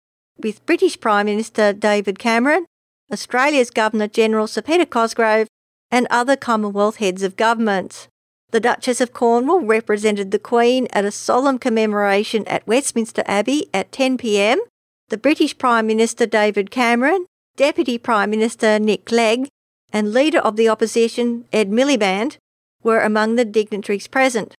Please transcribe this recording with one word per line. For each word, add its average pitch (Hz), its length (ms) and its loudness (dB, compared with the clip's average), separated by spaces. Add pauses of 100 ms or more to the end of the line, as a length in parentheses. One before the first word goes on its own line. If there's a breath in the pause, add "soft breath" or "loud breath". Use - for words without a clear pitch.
(420)
with 214 240 -8
British 339 320 0
Prime 208 280 0
Minister 208 480 0
David 208 460 -2
Cameron, 262 460 0 (460)
Australia's 254 580 0
Governor-General 220 760 0
Sir 214 140 -8
Peter 320 240 0
Cosgrove, 220 640 0 (420)
and 240 180 2
other 247 280 2
Commonwealth 214 580 -2
heads 190 260 -2
of 190 140 -4
government. 220 720 -2 (440)
The 226 100 0
Duchess 247 400 -2
of 247 100 -2
Cornwall 247 480 2
represented 208 720 -2
the 208 80 0
Queen 240 540 0
at 196 100 0
a 202 80 -4
solemn 262 480 0
commemoration 214 880 0
at - 180 -4
Westminster 226 600 -2
Abbey 254 480 -2
at 190 180 -4
ten 262 260 -2
P 208 220 -2
M. 226 220 2 (480)
The 220 80 -6
British 294 400 0
Prime 233 280 2
Minister 220 400 0
David 208 460 0
Cameron, 254 540 0 (320)
Deputy 269 400 0
Prime 208 320 0
Minister 220 500 0
Nick 214 240 0
Clegg, 233 460 0 (420)
and 208 220 -2
Leader 294 260 2
of 214 160 0
the 220 140 2
Opposition 233 840 0
Ed 214 180 0
Miliband 226 680 0 (440)
were 226 200 2
among 220 340 0
the 240 80 2
dignitaries 214 640 -4
present. 254 520 -2